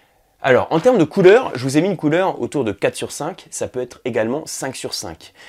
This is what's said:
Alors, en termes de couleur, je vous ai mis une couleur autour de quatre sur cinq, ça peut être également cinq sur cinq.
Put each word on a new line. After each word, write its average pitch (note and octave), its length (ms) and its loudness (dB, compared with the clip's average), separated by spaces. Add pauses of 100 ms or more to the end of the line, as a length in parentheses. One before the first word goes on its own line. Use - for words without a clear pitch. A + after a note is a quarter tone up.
(420)
Alors, B2 280 4
en E3 100 2
termes B3 180 4
de E3 60 6
couleur, G3+ 500 6
je A#2+ 80 -8
vous C3+ 160 0
ai - 20 4
mis F3+ 80 0
une F#3+ 80 -2
couleur D#3+ 460 -2
autour C3 200 -4
de G#2+ 100 -2
quatre B2 240 -4
sur - 140 -8
cinq, - 400 -10
ça - 180 -8
peut B2+ 120 -8
être B2 240 -12
également A#2+ 400 -2
cinq - 320 -10
sur - 160 -10
cinq. - 400 -14 (160)